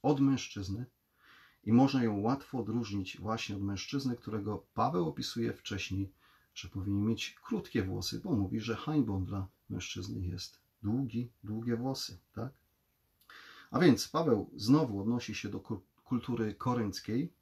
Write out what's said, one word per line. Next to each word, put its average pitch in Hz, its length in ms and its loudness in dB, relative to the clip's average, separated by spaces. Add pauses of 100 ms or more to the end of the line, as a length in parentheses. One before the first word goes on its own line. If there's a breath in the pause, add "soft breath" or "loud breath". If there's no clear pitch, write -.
od 139 180 4
mężczyzny 117 640 2 (760 soft breath)
i 104 80 4
można 135 300 8
ją 104 180 2
łatwo 131 380 0
odróżnić 104 640 -2
właśnie 104 360 -4
od 98 60 -4
mężczyzny, 117 540 -2
którego 104 580 -6
Paweł 165 340 2
opisuje 117 440 -4
wcześniej, 98 600 -4 (420 soft breath)
że - 140 -12
powinien 101 360 0
mieć 110 380 -2
krótkie 180 400 -2
włosy, 95 380 -4
bo 180 120 -2
mówi, 110 280 2
że 110 160 -2
hańbą 110 480 0
dla 98 240 -4 (220)
mężczyzny 101 560 -6
jest 87 320 -8 (240)
długi, 117 480 -2 (140)
długie 113 320 -2
włosy, 123 420 -4 (140)
tak? 120 200 -8 (1160 loud breath)
A - 80 0
więc 156 300 6
Paweł 143 480 2
znowu 113 440 4
odnosi 117 340 -2
się - 140 -6
do 95 120 -6
ku-, 104 220 -8 (220)
kultury 113 500 -2
korynckiej 120 880 -2